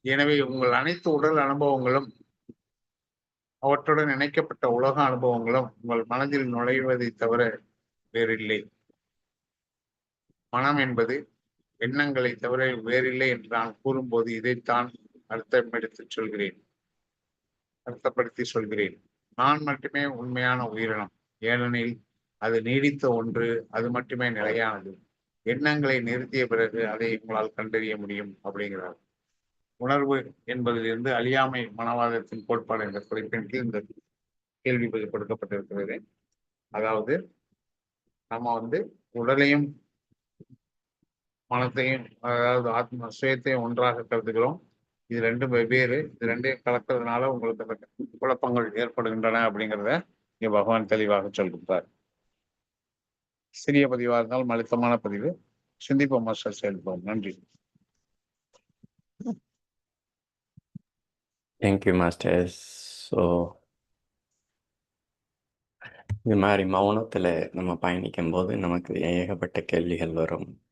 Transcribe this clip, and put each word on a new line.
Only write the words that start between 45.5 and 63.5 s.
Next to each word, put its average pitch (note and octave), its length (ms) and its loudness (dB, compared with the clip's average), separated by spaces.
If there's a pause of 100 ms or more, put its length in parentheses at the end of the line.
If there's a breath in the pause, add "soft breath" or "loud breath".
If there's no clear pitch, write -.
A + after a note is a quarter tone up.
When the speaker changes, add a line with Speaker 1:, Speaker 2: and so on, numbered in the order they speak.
Speaker 1:
இது A#2 120 -6
ரெண்டையும் B2 380 -2
கலக்கிறதுனால A#2+ 600 0
உங்களுக்கு A2+ 440 -2
அந்த A2 200 -10 (300)
குழப்பங்கள் B2 560 0
ஏற்படுகின்றன A2+ 760 0
அப்படிங்கிறத G#2+ 580 -2 (300)
இங்க A2 160 -2
பகவான் G#2+ 320 4
தெளிவாக G#2 460 2
சொல்கிறார். F2+ 560 -2 (1600)
சிறிய C#3+ 380 4
பதிவா A#2+ 300 2
இருந்தாலும் B2 300 0
அழுத்தமான A#2 480 2
பதிவு. G#2+ 480 -4 (440)
சிந்திப்போம் C3+ 340 4
மாஸ்டர், A2 300 -4
செயல்போம். F#2 500 -4
நன்றி. G2 460 -6 (4000)
Speaker 2:
Thank G2 280 2
you, F#2+ 80 6
மாஸ்டர்ஸ். F2 580 2 (540)
So, F2 460 2 (2750 loud breath)